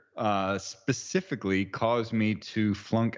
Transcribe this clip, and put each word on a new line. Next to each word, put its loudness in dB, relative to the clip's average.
uh, 0
specifically -2
caused 0
me 2
to 0
flunk 0